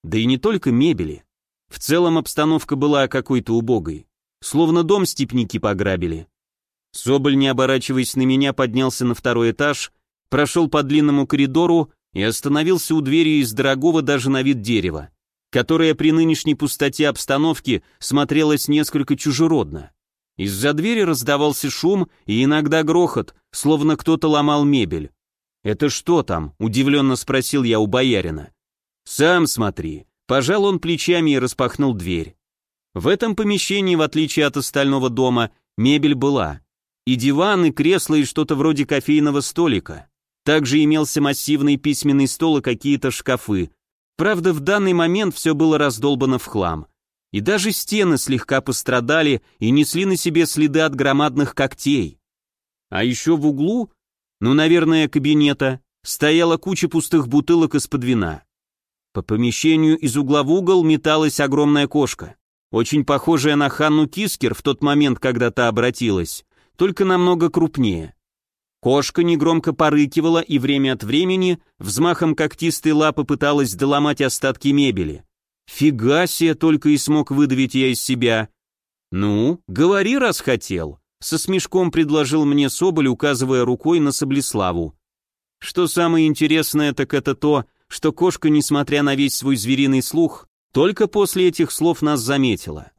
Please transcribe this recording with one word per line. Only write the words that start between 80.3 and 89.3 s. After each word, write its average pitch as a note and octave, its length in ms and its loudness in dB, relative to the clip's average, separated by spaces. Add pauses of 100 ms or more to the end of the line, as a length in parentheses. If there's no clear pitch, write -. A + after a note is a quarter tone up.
хотел", F2 600 -4 (200)
со - 160 -6
смешком F#3 540 -2
предложил D3+ 540 0
мне C#3+ 260 2
Соболь, D#3+ 380 0
указывая B2+ 560 0
рукой D#3 360 0
на C#3+ 120 0
Соблеславу. F#2+ 840 -4 (640)
Что - 280 -2
самое E3 400 2
интересное, D3+ 680 0
так - 180 -4
это C#3+ 220 -2
то, D3 320 0 (220)
что - 240 -2
кошка, E3+ 360 0
несмотря D3 540 0
на C#3 120 0
весь C#3 200 0